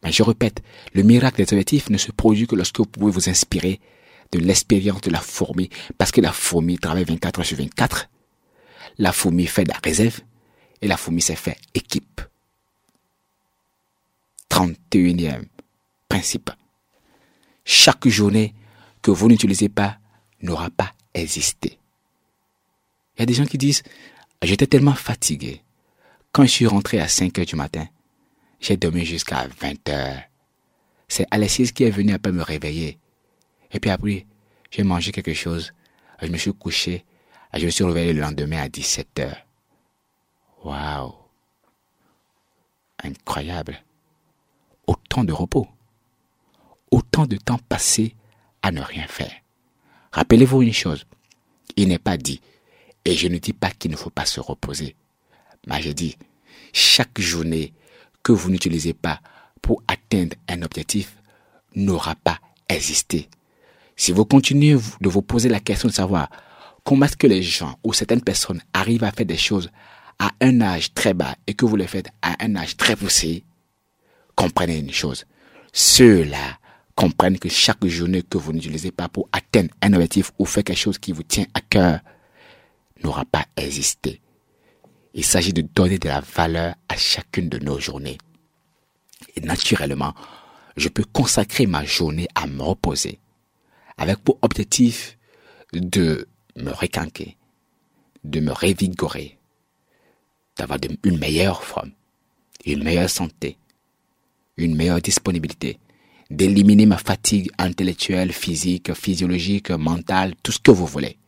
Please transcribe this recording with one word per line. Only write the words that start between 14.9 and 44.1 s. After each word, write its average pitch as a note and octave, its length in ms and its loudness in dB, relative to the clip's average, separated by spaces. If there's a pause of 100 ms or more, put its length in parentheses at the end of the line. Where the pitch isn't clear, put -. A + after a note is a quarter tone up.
et G#2 40 4
unième F2 480 2 (640)
principe. - 420 -4 (1120)
Chaque - 440 4
journée G#2+ 460 2 (480)
que G#2+ 100 4
vous F#2+ 160 4
n'utilisez G#2 420 6
pas G2+ 280 -2 (440)
n'aura E2+ 280 -6
pas - 240 -18 (200)
existé. - 680 -8 (1400)
Il - 60 -2
y - 20 4
a - 20 2
des B2 80 2
gens C#3 120 2
qui C#3 120 -6
disent, « C#3 260 0 (600)
J'étais G2+ 240 2
tellement C#3+ 260 6
fatigué. - 680 -6 (680)
Quand C#3 120 6
je C3 80 6
suis A#2 160 2
rentré G2+ 320 2
à D#2 80 -2
cinq F#2 320 -2
heures F2 60 0
du - 100 -10
matin, D2+ 320 -6 (720)
j'ai G2 180 0
dormi E2+ 280 -2
jusqu'à D#2+ 420 -6 (120)
vingt D2 300 -10
heures. C2+ 320 -6 (880)
C'est - 240 -4
Alexis G#2+ 420 2
qui C3+ 100 2
est A#2 80 4
venu G2+ 220 2
après F#2+ 180 -2
me F2 100 -2
réveiller. D#2 580 -6 (720)
Et G#2+ 80 -8
puis G#2+ 120 -2
après, G2 340 -4 (460)
j'ai G#2 120 -2
mangé F2+ 280 0
quelque E2+ 220 -6
chose. E2 400 -6 (480)
Je E2 60 -8
me E2+ 100 -6
suis G2 160 -4
couché. - 520 -6 (480)
Je D#2 120 -4
me E2+ 40 0
suis G2 140 0
réveillé E2+ 300 0
le D2+ 80 -2
lendemain D2+ 400 -4
à C#2 80 -6
dix-sept - 500 -6
heures. » - 260 -8 (1160)
Waouh ! C#2+ 500 -8 (1900)
Incroyable. D2+ 800 -10 (1040)